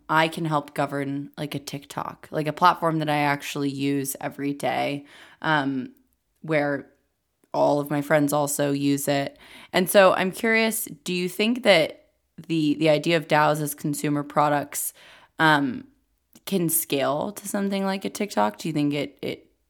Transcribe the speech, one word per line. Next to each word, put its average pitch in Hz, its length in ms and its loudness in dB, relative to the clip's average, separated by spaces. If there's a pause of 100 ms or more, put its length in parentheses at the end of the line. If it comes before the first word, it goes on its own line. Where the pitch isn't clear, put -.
I 160 220 4
can 170 160 -6
help 151 280 -2
govern, 139 640 -4
like, 151 160 -8
a 143 60 -6
TikTok, - 720 -12
like, 156 160 -2
a 147 60 -4
platform 170 460 2
that 151 100 -2
I 147 80 2
actually 143 520 -2
use 139 520 -2
every 143 320 -6
day, 139 520 -4 (360)
um, 139 500 0 (500)
where 143 460 -2 (640)
all 143 280 2
of 143 100 -6
my 143 100 0
friends 147 300 2
also 143 400 0
use 143 380 -2
it. 139 280 -2 (360)
And 180 160 2
so 190 240 8
I'm 185 180 0
curious, 220 540 0 (180)
do 180 100 -4
you 180 140 -2
think 233 360 -2
that 170 340 4 (500)
the, 156 280 2
the 156 140 2
idea 151 280 4
of 156 100 -4
daos 151 340 4
as 147 140 -4
consumer 147 480 -2
products, 147 680 0 (440)
um, 147 480 4 (600)
can 175 240 0
scale 143 640 -2
to - 140 -14
something 196 380 -2
like 196 180 -2
a 196 60 -4
TikTok? 208 480 -2
Do - 100 -8
you 156 60 -2
think 147 220 0
it, 143 260 -6
it - 240 -8 (240)